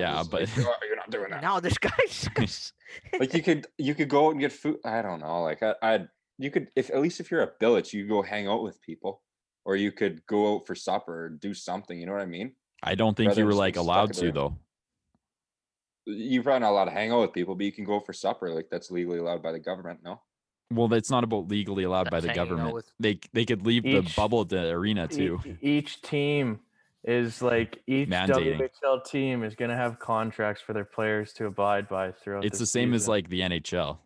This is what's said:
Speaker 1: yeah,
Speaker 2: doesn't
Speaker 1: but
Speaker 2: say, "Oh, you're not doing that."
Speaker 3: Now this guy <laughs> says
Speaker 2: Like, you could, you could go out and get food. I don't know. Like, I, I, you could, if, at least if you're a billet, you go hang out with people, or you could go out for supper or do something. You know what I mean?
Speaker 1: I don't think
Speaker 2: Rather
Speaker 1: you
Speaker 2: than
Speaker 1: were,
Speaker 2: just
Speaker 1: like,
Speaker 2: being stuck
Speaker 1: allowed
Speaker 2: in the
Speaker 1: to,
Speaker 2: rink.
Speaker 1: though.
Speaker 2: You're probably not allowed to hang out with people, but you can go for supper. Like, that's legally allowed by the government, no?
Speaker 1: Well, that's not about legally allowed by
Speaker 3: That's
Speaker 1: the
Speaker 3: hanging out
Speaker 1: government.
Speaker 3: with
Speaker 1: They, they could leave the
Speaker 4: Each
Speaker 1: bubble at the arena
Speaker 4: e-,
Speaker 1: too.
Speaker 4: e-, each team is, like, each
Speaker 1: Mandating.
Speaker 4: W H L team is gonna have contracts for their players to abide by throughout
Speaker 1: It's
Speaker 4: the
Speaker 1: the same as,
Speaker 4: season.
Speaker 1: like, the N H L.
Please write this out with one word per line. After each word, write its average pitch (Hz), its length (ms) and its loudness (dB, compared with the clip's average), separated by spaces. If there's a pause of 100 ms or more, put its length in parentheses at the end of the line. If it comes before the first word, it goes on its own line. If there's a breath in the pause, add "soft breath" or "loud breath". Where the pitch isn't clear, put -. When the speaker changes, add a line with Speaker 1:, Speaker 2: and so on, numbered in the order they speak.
Speaker 1:
yeah, 85 160 0
Speaker 2:
doesn't 82 140 -2
Speaker 1:
but 98 180 0
Speaker 2:
say, 131 160 -2
"Oh, 120 100 0 (120)
you're 107 100 -4
not 202 140 -12
doing - 200 -4
that." - 120 -8
Speaker 3:
Now 185 160 0
this 175 200 0
guy - 200 0
<laughs> 508 80 4
says - 640 -4 (460 loud breath)
Speaker 2:
Like, 131 160 0
you 165 80 2
could, 156 240 2 (120)
you 147 180 0
could 147 120 0
go 143 200 6
out - 40 6
and 143 80 -2
get 139 120 0
food. - 320 -4
I 113 180 -2
don't 92 180 -4
know. 82 220 -2
Like, 78 200 -2
I, 107 200 2
I, 104 240 2 (320)
you 135 140 -6
could, - 240 -2
if, 131 140 0
at 135 100 2
least 170 180 0
if - 140 -8
you're 160 100 2
a - 160 0
billet, 110 340 4
you 101 140 -6
go 104 160 2
hang 104 240 -4
out 107 160 0
with 101 180 -10
people, - 420 -10 (420)
or 98 100 0
you 101 160 2
could 90 360 -2
go 107 280 2
out - 140 -6
for - 80 -6
supper 85 480 -6
or 85 60 -10
do 90 220 -8
something. 90 460 -8
You 85 80 -10
know 95 60 -6
what 101 100 -4
I 95 40 -6
mean? 95 280 -8 (300)
Speaker 1:
I 82 100 0
don't 107 220 4
think 110 140 4
Speaker 2:
Rather 104 100 4
Speaker 1:
you - 20 4
Speaker 2:
than 107 40 4
Speaker 1:
were, 104 60 4
Speaker 2:
just 101 60 4
Speaker 1:
like, 92 160 2
Speaker 2:
being 87 100 0
stuck 85 120 4
Speaker 1:
allowed 104 140 6
Speaker 2:
in - 40 -8
the 92 60 -4
Speaker 1:
to, 87 60 2
Speaker 2:
rink. 78 100 0
Speaker 1:
though. 71 220 -2 (1500)
Speaker 2:
You're 113 360 0
probably 131 180 4
not 110 100 4
allowed 101 160 6
to 92 60 -2
hang 107 180 -2
out 117 120 6
with 95 100 2
people, 90 240 -2
but 101 100 -2
you 101 60 -2
can 104 120 -10
go 104 140 0
for 101 140 -8
supper. 92 420 -4
Like, 82 160 -6
that's 87 200 -8
legally 87 280 -2
allowed 85 240 -2
by 82 100 -4
the 82 60 -6
government, 85 460 -8
no? 92 160 -12 (520)
Speaker 1:
Well, 117 160 4
that's 113 220 4
not 123 140 4
about 107 240 -2
legally 98 360 0
allowed 90 260 0
by 85 100 2
Speaker 3:
That's 82 60 -2
Speaker 1:
the - 40 -2
Speaker 3:
hanging 87 120 -2
out 87 80 0
Speaker 1:
government. 82 240 -2
Speaker 3:
with - 260 -12
Speaker 1:
They, 107 200 2 (120)
they 113 120 2
could 110 220 -2
leave 117 180 4
the 131 140 4
Speaker 4:
Each 90 180 -2
Speaker 1:
bubble 107 260 2
at 85 60 -4
the 87 220 0
arena 90 400 0
Speaker 4:
e-, - 60 -6
Speaker 1:
too. 92 280 -2
Speaker 4:
e-, - 160 -12
each 147 420 -2
team 143 580 0 (420)
is, 117 400 0
like, 117 460 0
each 135 200 2
Speaker 1:
Mandating. 92 200 2
Speaker 4:
W 80 360 2
H 131 80 -6 (120)
L 131 160 4
team 131 420 -2
is 107 140 -4
gonna 120 200 -2
have 120 220 -2
contracts 110 640 -2
for 110 100 -10
their 107 120 -4
players 107 500 -2
to 113 120 -4
abide 101 420 0
by 95 240 -4
throughout 101 320 -6
Speaker 1:
It's 101 140 -2
Speaker 4:
the 120 40 -2
Speaker 1:
the 107 40 -2
same 123 280 2
as, 110 80 2
Speaker 4:
season. 107 80 0
Speaker 1:
like, 98 180 0
the 90 140 -2
N 90 100 0
H 82 220 -4
L. 78 320 -2